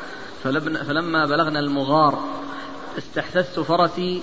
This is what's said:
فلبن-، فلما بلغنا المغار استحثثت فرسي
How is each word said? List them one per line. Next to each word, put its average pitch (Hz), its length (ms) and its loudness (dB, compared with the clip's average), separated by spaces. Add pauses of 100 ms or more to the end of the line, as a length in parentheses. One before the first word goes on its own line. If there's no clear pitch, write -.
(440)
فلبن-، 156 340 0
فلما 156 480 0
بلغنا 151 340 2
المغار 143 640 4 (760)
استحثثت - 600 -2
فرسي 175 640 2